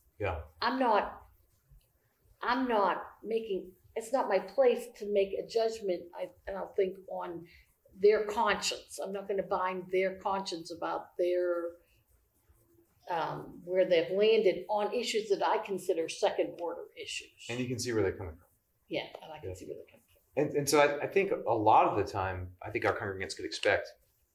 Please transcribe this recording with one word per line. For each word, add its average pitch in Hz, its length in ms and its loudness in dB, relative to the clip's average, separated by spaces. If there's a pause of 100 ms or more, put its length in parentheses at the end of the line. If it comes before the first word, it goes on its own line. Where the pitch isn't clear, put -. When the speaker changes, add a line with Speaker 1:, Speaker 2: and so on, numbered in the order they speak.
(200)
Speaker 1:
Yeah. 92 200 -2 (220)
Speaker 2:
I'm 247 180 0
not, 233 420 2 (1200)
I'm 254 260 0
not 202 360 2 (200)
making, 220 440 -4 (280)
it's 226 160 -8
not 254 160 2
my 190 120 4
place 240 480 4 (100)
to 214 160 -10
make 196 200 4
a - 140 -4
judgment, 220 540 0 (120)
I, 185 140 -8 (220)
I 196 40 -6
don't 180 220 -8
think, 190 220 0 (120)
on 180 360 -8 (560)
their 208 240 6
conscience. - 760 -2
I'm 190 120 -6
not 196 160 -6
gonna 190 140 -2
bind 185 400 -2 (100)
their 190 220 2
conscience 190 560 -4
about 165 460 -6
their, 175 520 0 (1400)
um, 151 560 -4
where 180 220 2
they've 170 240 2
landed 208 580 4
on 208 240 0
issues 226 360 -2
that 175 160 0
I 185 200 2
consider 175 420 -2
second - 540 -2
order 165 200 -6 (200)
issues. - 280 -12 (200)
Speaker 1:
And 123 100 -4
you 123 80 -4
can 123 120 -4
see 120 120 -4
where 110 120 2
they're 95 100 2
coming 87 200 -10
from. - 140 -20 (420)
Speaker 2:
Yeah, 147 140 -4 (180)
and 156 120 -16
I 151 60 -14
can - 100 -10
Speaker 1:
Yeah. 90 60 -10
Speaker 2:
see - 100 -16
where 76 100 -10
they're - 100 -18
coming - 160 -20 (120)
from. - 80 -20 (160)
Speaker 1:
And, 147 180 2
and 143 140 0
so 151 100 6
I, 143 240 4
I 131 40 -2
think 196 240 2 (160)
a 110 60 4
lot 113 340 6
of - 100 -2
the 95 120 0
time, 92 400 -4 (120)
I - 80 -10
think 113 160 -2
our 98 120 2
congregants 95 380 -6
could 95 100 -10
expect, - 460 0 (440)